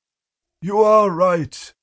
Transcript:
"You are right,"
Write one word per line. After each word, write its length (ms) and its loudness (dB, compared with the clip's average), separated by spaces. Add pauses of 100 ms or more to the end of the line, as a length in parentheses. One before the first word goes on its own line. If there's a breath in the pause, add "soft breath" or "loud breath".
(640)
"You 160 -4
are 320 4
right," 720 -4